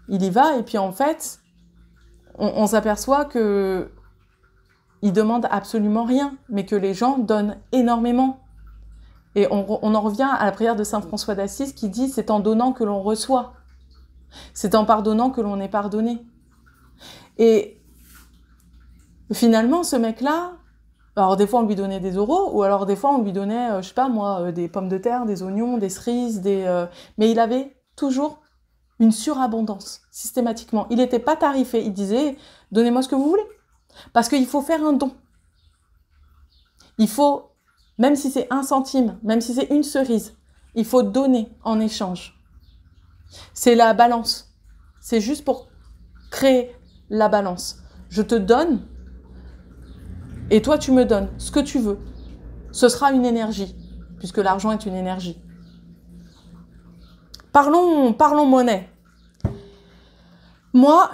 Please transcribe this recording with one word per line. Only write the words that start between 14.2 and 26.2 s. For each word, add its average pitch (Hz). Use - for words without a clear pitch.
C'est 208
en 214
pardonnant 220
que 254
l'on 202
est 196
pardonné. 214
Et 226
finalement, 233
ce 330
mec-là, 269
alors 190
des 202
fois 233
on 226
lui 208
donnait 190
des 185
euros, 262
ou 208
alors 196
des 196
fois 277
on 262
lui 202
donnait, 214
euh, 190
je 180
sais -
pas 254
moi, 202
euh, 175
des 170
pommes 185
de 190
terre, 240
des 190
oignons, 220
des 202
cerises, 233